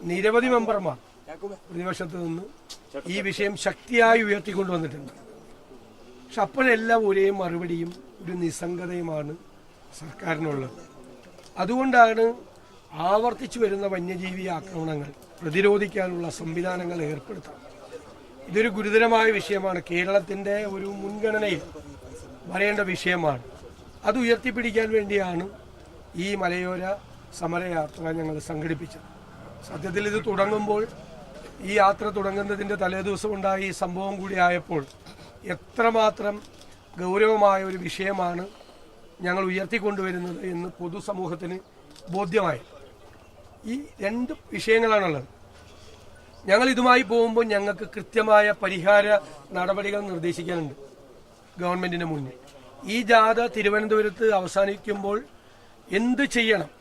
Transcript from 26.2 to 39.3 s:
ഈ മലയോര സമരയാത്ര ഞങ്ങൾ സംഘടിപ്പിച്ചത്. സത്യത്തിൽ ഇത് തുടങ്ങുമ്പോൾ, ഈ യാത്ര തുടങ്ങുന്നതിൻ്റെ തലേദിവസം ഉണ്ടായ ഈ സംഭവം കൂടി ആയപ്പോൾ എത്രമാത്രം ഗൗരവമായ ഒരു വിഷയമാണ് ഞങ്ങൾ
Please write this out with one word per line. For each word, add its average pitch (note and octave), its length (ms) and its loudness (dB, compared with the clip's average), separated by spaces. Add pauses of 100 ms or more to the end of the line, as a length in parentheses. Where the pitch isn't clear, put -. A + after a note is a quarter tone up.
ഈ - 20 -2 (140)
മലയോര F3+ 420 -2 (560)
സമരയാത്ര E3+ 640 -4 (160)
ഞങ്ങൾ D#3 180 -4 (120)
സംഘടിപ്പിച്ചത്. D#3+ 580 -6 (600)
സത്യത്തിൽ F3+ 420 -4
ഇത് G#3 80 0 (100)
തുടങ്ങുമ്പോൾ, G#3 540 0 (840)
ഈ G3 40 -4 (100)
യാത്ര G3 240 4 (140)
തുടങ്ങുന്നതിൻ്റെ G3+ 560 -2 (100)
തലേദിവസം F#3+ 520 -2
ഉണ്ടായ F#3+ 220 0 (120)
ഈ - 100 -6
സംഭവം F#3+ 400 -4
കൂടി G3 160 -6 (100)
ആയപ്പോൾ F3 340 0 (760)
എത്രമാത്രം A3 800 2 (680)
ഗൗരവമായ G3+ 680 4
ഒരു F#3+ 180 -6
വിഷയമാണ് F#3 580 -4 (840)
ഞങ്ങൾ F#3 240 0